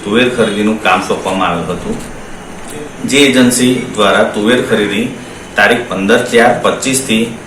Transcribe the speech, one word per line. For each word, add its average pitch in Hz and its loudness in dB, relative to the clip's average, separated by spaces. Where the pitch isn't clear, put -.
તુવેર 117 2
ખરીદીનું 107 0
કામ 95 2
સોંપવામાં 95 -2
આવ્યું 85 -4
હતું. - -6
જે 123 2
એજન્સી 123 4
દ્વારા 104 4
તુવેર 113 2
ખરીદી 107 0
તારીખ 101 2
પંદર 98 2
ચાર - 4
પચીસ - 0
થી 113 -2